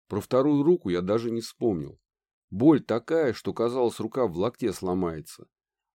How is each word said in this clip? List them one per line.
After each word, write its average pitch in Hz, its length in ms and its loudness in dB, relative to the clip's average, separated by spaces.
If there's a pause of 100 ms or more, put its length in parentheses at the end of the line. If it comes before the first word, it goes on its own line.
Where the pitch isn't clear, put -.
Про 98 140 -4
вторую 143 420 2
руку 170 260 2
я 87 120 0
даже 113 300 -2
не 117 100 -4
вспомнил. 90 580 -4 (500)
Боль 123 320 4
такая, 127 520 -2
что, 98 200 -8
казалось, 120 460 -2
рука 110 280 -2
в 82 100 -6
локте 107 360 -2
сломается, 90 760 -6 (480)